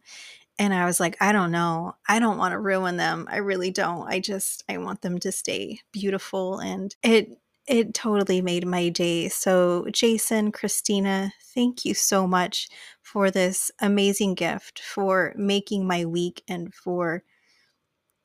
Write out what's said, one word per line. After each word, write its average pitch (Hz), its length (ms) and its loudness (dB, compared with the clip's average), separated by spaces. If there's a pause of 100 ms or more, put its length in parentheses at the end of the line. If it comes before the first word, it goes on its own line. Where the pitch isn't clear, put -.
(600)
and 202 140 2
I 180 120 4
was 175 120 0
like, 170 220 0
"I 196 100 6
don't 180 220 4
know. 170 420 0 (140)
I 214 100 4
don't 226 200 2
wanna 180 200 0
ruin 190 380 0
them. 165 340 -2
I - 60 -6
really 190 340 -2
don't. 175 380 -2
I 185 100 -2
just, 196 500 -6
I 190 100 -6
want 185 240 -8
them 180 180 -2
to 190 100 -4
stay - 500 -6 (120)
beautiful," 190 640 -4
and 185 440 -8
it, 226 360 4 (280)
it 226 280 2
totally 196 480 2
made 175 240 -2
my 180 220 0
day. 170 400 0
So, 180 640 2
Jason, 220 580 2
Christina, 196 800 0 (220)
thank 247 300 0
you 202 100 -2
so 190 320 2
much 180 420 0 (340)
for 196 280 0
this 190 480 0
amazing 202 560 2
gift, - 460 -6
for 190 560 0
making 202 500 0
my 175 200 0
week, 175 420 -2
and 180 260 -8
for, 175 480 -4 (1040)